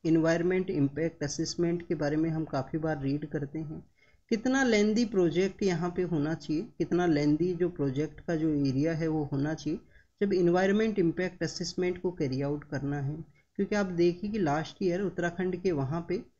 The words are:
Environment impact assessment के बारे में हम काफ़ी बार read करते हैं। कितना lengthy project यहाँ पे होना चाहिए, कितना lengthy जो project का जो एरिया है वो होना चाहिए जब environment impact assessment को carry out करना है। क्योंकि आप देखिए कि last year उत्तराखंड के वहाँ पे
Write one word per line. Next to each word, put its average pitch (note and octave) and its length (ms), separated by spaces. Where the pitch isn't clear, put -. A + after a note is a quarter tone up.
Environment E3+ 640
impact D3 520
assessment E3+ 640
के E3+ 60
बारे D3+ 220
में D#3+ 140
हम D#3+ 140
काफ़ी - 340
बार D#3 240
read D3 240
करते D3 320
हैं। D#3 240
कितना B3+ 340
lengthy G#3+ 400
project F#3 580
यहाँ F3 340
पे F#3 60
होना D#3+ 320
चाहिए, D#3 280
कितना F3 280
lengthy D3+ 480
जो E3+ 140
project C#3+ 520
का E3+ 160
जो D#3+ 120
एरिया C#3+ 460
है D#3+ 140
वो D#3 240
होना D3 220
चाहिए D#3 240
जब G3+ 120
environment G3 680
impact F3+ 440
assessment F3+ 600
को F3+ 100
carry C3+ 300
out C#3+ 220
करना C#3+ 360
है। C#3+ 160
क्योंकि G3+ 180
आप G3+ 120
देखिए F3 440
कि A3 80
last D#3+ 440
year F3+ 180
उत्तराखंड F3 640
के F#3 100
वहाँ D3+ 360
पे F3+ 120